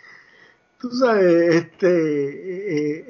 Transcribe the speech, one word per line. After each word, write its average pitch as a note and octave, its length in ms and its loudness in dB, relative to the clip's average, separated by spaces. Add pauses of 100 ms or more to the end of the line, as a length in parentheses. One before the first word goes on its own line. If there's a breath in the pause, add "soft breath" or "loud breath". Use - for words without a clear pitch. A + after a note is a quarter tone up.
(800 soft breath)
tú B3 120 -12
sabes, F#3 640 2
este, E3 1400 -2
eh, - 100 -18